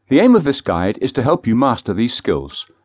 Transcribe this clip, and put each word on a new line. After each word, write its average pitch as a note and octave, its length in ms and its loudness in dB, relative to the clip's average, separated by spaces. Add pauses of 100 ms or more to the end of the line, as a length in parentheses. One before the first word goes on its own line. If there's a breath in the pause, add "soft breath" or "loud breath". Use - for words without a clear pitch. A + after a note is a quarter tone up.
The C#3+ 120 4
aim B3 140 6
of F#3+ 100 2
this C#3 180 -2
guide F2+ 400 -2
is C3 100 -2
to B2+ 100 -4
help D3+ 240 -2
you A#2 80 0
master A#2+ 380 0
these A2+ 220 -2
skills C#2+ 500 -6 (200)